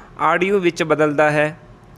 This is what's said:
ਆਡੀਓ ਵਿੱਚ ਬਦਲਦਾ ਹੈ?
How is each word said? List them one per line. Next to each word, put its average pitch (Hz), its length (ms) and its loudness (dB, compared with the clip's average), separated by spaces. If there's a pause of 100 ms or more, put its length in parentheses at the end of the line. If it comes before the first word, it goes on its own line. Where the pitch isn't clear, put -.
(200)
ਆਡੀਓ 175 380 0
ਵਿੱਚ 175 240 -2
ਬਦਲਦਾ 151 480 0
ਹੈ? 151 280 -2 (400)